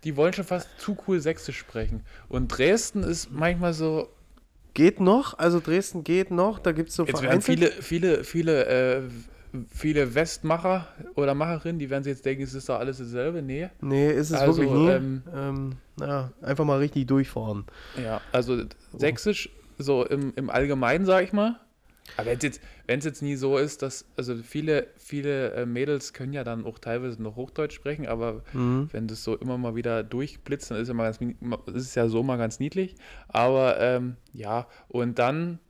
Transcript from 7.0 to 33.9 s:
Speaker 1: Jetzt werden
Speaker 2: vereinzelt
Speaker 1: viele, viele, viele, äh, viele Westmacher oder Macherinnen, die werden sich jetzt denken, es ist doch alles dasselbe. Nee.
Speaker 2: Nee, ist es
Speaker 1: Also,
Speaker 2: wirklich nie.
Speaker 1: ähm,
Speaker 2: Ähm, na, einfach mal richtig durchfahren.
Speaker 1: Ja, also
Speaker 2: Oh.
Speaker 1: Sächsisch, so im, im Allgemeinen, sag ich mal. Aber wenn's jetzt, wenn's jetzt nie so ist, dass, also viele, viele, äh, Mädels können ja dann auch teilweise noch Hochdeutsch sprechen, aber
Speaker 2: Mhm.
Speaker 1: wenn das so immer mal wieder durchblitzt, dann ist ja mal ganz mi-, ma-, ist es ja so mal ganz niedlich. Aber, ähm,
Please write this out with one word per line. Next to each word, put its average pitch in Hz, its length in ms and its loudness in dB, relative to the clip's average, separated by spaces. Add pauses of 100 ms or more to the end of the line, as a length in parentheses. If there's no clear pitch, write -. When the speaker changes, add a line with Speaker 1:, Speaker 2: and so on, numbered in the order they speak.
Speaker 1:
Jetzt 143 160 -2
werden 131 200 4
Speaker 2:
vereinzelt 165 400 4
Speaker 1:
viele, 165 420 2
viele, - 0 -
viele, 160 440 2
äh, 127 340 4 (760)
viele 147 380 2
Westmacher 165 760 0 (280)
oder 139 180 2
Macherinnen, 165 460 -2
die 139 100 -6
werden 139 140 -2
sich 139 100 -2
jetzt 131 120 -10
denken, 135 180 -2
es 127 100 -8
ist 135 160 -10
doch 120 100 0
alles 131 200 -4
dasselbe. 131 420 -4
Nee. 143 280 -6 (120)
Speaker 2:
Nee, 139 300 4
ist 151 180 2
es 156 100 2
Speaker 1:
Also, 139 220 6
Speaker 2:
wirklich 135 180 4
nie. 160 100 8
Speaker 1:
ähm, 131 340 2 (120)
Speaker 2:
Ähm, 135 360 -4 (260)
na, 139 340 -4 (100)
einfach 139 240 0
mal 143 120 4
richtig 139 300 0
durchfahren. 113 580 0 (360)
Speaker 1:
Ja, 110 200 -4 (100)
also 123 320 2 (300)
Speaker 2:
Oh. - 60 -16
Speaker 1:
Sächsisch, 151 500 0 (300)
so 135 260 2
im, 139 300 -2
im 131 160 -4
Allgemeinen, 139 540 2
sag 185 180 6
ich 190 100 -4
mal. 214 260 2 (580)
Aber 113 140 -2
wenn's 123 120 -2
jetzt, 139 160 -2 (280)
wenn's 139 180 0
jetzt 151 160 -6
nie 143 140 -4
so 135 240 2
ist, 143 240 -2
dass, 135 200 -8 (140)
also 123 180 -4
viele, 147 520 -2 (100)
viele, 139 560 -4
äh, 123 140 -4
Mädels 131 440 -2
können 135 220 -8
ja 139 100 -6
dann 117 220 -6
auch 113 140 -10
teilweise 117 420 -6
noch 110 140 -8
Hochdeutsch 139 400 -6
sprechen, 147 320 -6
aber 113 340 -4 (100)
Speaker 2:
Mhm. 127 400 0
Speaker 1:
wenn 113 160 -4
das 110 160 -8
so 110 140 -2
immer 123 220 -4
mal 117 160 -4
wieder 117 280 -2
durchblitzt, 139 680 -6
dann 110 80 -4
ist 117 80 -2
ja 123 80 -4
mal 117 80 0
ganz 110 160 -2
mi-, 120 200 -4
ma-, 120 280 -6
ist 123 160 -6
es 127 100 -12
ja 117 140 4
so 113 160 2
mal 131 140 0
ganz 113 220 -2
niedlich. 185 360 -2 (320)
Aber, 127 520 4
ähm, 123 360 2 (180)